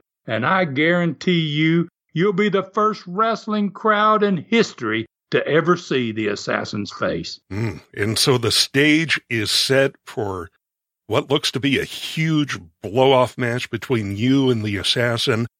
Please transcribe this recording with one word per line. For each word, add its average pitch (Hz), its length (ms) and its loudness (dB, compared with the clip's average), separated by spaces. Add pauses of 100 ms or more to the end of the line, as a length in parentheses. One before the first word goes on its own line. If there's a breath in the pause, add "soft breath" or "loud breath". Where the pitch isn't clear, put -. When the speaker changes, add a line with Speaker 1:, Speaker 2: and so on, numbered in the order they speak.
(260)
Speaker 1:
and 113 200 -2
I 185 200 0
guarantee 165 760 0
you, 160 460 2 (260)
you'll 190 200 2
be 208 160 0
the 190 140 0
first 214 420 -2
wrestling 208 640 -2
crowd 214 520 2
in 202 140 2
history 113 680 0 (240)
to 127 180 0
ever 165 300 2
see 127 340 -2
the 107 160 -2
Assassin's 104 640 -4
face." 90 480 -6 (120)
Speaker 2:
Mm, 104 300 -6 (120)
and 104 240 -2
so 127 220 4
the 113 120 -2
stage 151 800 2
is 110 220 -2
set 135 440 2 (100)
for 92 440 -6 (560)
what 117 240 0
looks - 220 0
to 135 80 -4
be 135 180 2
a 78 60 0
huge 156 760 -2 (220)
blow-off 127 560 4
match 123 320 -4
between 107 460 -4
you 131 340 2
and 113 140 0
the 101 140 -4
Assassin. 117 680 0 (140)